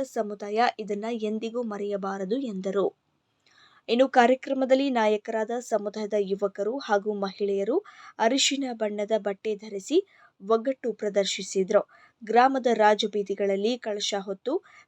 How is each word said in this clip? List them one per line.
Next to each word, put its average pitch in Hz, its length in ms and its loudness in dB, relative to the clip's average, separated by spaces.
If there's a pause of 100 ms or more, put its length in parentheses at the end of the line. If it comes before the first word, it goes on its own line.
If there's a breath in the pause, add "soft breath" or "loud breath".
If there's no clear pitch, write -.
ಸಮುದಾಯ 208 580 -4 (180)
ಇದನ್ನ 208 320 -6
ಎಂದಿಗೂ 220 520 -4
ಮರೆಯಬಾರದು 202 760 -4
ಎಂದರು. 196 560 -2 (920 soft breath)
ಇನ್ನು 247 200 4
ಕಾರ್ಯಕ್ರಮದಲ್ಲಿ 262 840 4
ನಾಯಕರಾದ 220 600 0 (100)
ಸಮುದಾಯದ 208 580 -4
ಯುವಕರು 202 600 -2
ಹಾಗೂ 208 360 0
ಮಹಿಳೆಯರು 196 640 -2 (400 loud breath)
ಅರಿಶಿನ 269 540 2
ಬಣ್ಣದ 208 460 -4
ಬಟ್ಟೆ 202 360 -4
ಧರಿಸಿ 214 520 -2 (420 soft breath)
ಒಗ್ಗಟ್ಟು 226 440 0
ಪ್ರದರ್ಶಿಸಿದ್ರು. 196 1120 0 (180)
ಗ್ರಾಮದ 247 480 4
ರಾಜಬೀದಿಗಳಲ್ಲಿ 208 1040 2
ಕಳಶ 208 400 -4
ಹೊತ್ತು 208 440 -4 (260 loud breath)